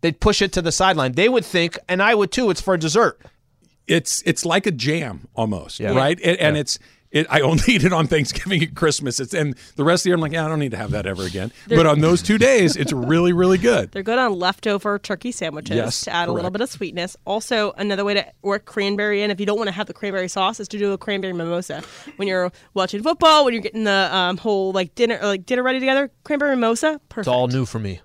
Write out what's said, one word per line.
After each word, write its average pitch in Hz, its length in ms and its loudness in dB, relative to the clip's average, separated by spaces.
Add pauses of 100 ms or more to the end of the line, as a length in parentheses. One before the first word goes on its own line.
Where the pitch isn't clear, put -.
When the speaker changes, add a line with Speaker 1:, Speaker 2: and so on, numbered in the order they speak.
Speaker 1:
They 165 120 0
push 208 300 2
it 190 120 -2
to 180 80 0
the 165 100 -2
sideline. 156 400 2
They 180 160 4
would 240 160 2
think, 170 340 -2 (100)
and 185 140 0
I 226 120 4
would 202 180 2
too, 240 180 2
it's 170 120 0
for 190 140 0
dessert. 165 440 0 (680)
Speaker 2:
It's, - 380 0
it's - 220 -2
like 180 200 0
a 208 60 0
jam 127 640 -4
almost, 107 440 -4
Speaker 1:
Yeah. 104 160 -2
Speaker 2:
right? 143 300 2
And, 180 140 2
and 151 180 2
Speaker 1:
Yeah. 151 40 -2
Speaker 2:
it's, - 180 -6 (320)
it, 156 200 2
I 147 120 4
only 165 220 4
<laughs> - 40 4
eat 190 160 4
it 185 80 4
on 160 160 2
Thanksgiving 165 540 0
and 139 120 -4
Christmas. 143 460 -2
It's, 127 140 -8
and 151 200 -2 (220)
the 175 80 0
rest 175 160 4
of - 40 -6
the 180 40 2
year, 180 80 4
I'm 165 40 0
like, 151 120 -4
"Yeah, 160 140 -4
I - 20 -4
don't 156 100 -2
need 139 140 -2
to 107 40 -8
have 110 140 -8
that 104 160 -4
ever 95 160 -6
again." 92 300 -6 (160)
Speaker 3:
They're 160 100 4
Speaker 2:
But 165 80 6
on 147 140 4
those 170 220 4
two 214 160 2
days, 233 360 4
it's 147 180 -2
really, 156 400 2
really 185 260 4
good. 190 340 0
Speaker 3:
<laughs> - 0 -
They're 196 100 -6
good 226 160 -2
on 247 180 0
leftover 202 600 -2
turkey 214 320 -6
sandwiches - 460 -6
Speaker 2:
Yes, 113 300 -2
Speaker 3:
to - 60 -10
add 170 160 -2
a - 40 -2
little 180 180 -4
Speaker 2:
correct. - 40 -12
Speaker 3:
bit 202 80 -4
of 262 80 -4
sweetness. 180 540 -8
Also, 214 520 -2
another 202 280 -2
way 202 100 0
to 196 120 0 (160)
work 202 220 -2
cranberry 202 580 -2
in, 208 80 -2
if 185 80 -4
you 202 80 -4
don't 208 120 0
wanna 233 120 -2
have 208 160 -6
the 175 80 -16
cranberry 196 340 -6
sauce, 190 300 -2
is 202 100 -10
to 214 100 -10
do 202 140 0
a 196 60 -4
cranberry 190 360 -4
mimosa. 170 500 -6 (320)
When 196 100 -4
you're 180 240 0 (220)
watching 196 300 -2
football, 311 420 6
when 247 100 2
you're 220 80 -4
getting 220 220 -4
the, 196 280 2
um, 185 260 0
whole, 196 340 -2
like, 185 240 -4
dinner, 233 260 0
like, 196 240 -2
dinner 247 160 0
ready 254 160 0
together, 262 320 0 (140)
cranberry 285 320 0
mimosa, 240 440 0 (100)
perfect. - 80 -12
Speaker 1:
It's 202 100 -4
all 123 180 2
new 127 180 0
for 113 140 -8
me. 98 260 -8